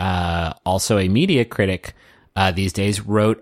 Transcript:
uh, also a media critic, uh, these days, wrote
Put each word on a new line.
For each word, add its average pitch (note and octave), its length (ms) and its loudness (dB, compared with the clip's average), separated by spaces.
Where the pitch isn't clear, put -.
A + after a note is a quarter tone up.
uh, F2 520 -2
also F#2+ 320 0
a F#2 100 2
media B2+ 380 2
critic, F#2+ 480 -4
uh, F#2+ 160 2
these F#2 220 -2
days, G2+ 260 -2
wrote G#2+ 420 0